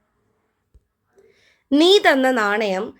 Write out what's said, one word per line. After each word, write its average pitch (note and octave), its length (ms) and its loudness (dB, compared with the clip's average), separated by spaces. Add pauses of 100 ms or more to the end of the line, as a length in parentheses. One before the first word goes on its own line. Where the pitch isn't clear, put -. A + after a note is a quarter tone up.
(1700)
"നീ E4+ 280 4
തന്ന C4+ 320 0
നാണയം G#3 680 -4